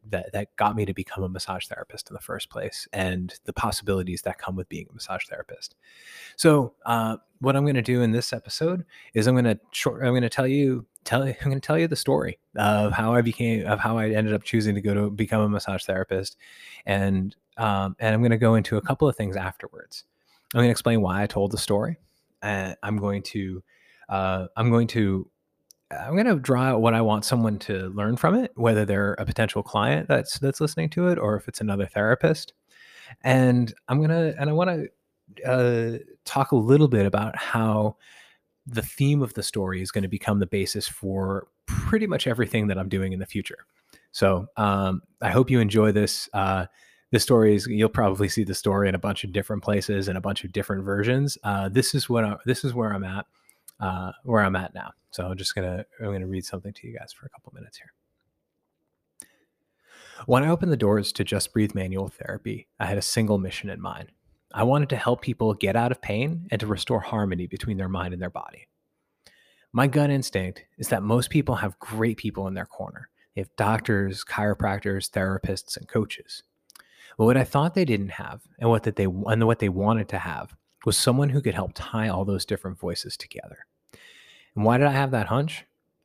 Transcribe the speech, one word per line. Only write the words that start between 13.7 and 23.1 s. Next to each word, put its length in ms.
how 180
I 120
ended 240
up 100
choosing 320
to 60
go 120
to 180
become 300
a 80
massage 340
therapist. 540
And, 500
um, 420
and 160
I'm 80
gonna 140
go 180
into 220
a 40
couple 260
of 100
things 180
afterwards. 720
I'm 60
gonna 100
explain 300
why 200
I 60
told 240
the 60
story. 400
Uh, 400
I'm 160
going 260